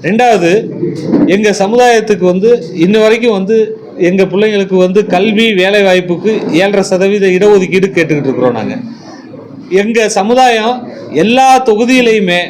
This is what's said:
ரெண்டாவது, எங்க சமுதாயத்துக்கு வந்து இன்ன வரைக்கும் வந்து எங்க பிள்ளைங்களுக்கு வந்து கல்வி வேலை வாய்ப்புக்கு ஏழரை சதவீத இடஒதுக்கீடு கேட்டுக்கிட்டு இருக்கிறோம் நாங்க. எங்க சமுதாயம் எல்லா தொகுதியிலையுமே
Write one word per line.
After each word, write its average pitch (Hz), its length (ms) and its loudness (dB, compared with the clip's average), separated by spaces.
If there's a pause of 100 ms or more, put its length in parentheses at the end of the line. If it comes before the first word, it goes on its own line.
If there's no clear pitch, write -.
ரெண்டாவது, 202 500 2 (720)
எங்க 208 240 2
சமுதாயத்துக்கு 214 760 2
வந்து 185 240 2 (260)
இன்ன 180 220 2
வரைக்கும் 220 420 2
வந்து 196 180 0 (400)
எங்க 190 260 0
பிள்ளைங்களுக்கு 190 540 -2
வந்து 185 280 2
கல்வி 214 480 0
வேலை 196 300 2
வாய்ப்புக்கு 180 480 0 (200)
ஏழரை 196 320 0
சதவீத 196 440 0
இடஒதுக்கீடு 185 600 2
கேட்டுக்கிட்டு 156 420 -2
இருக்கிறோம் 123 300 -2
நாங்க. 104 160 -6 (920)
எங்க 214 400 0
சமுதாயம் 226 680 0 (380)
எல்லா 240 440 2
தொகுதியிலையுமே 220 920 0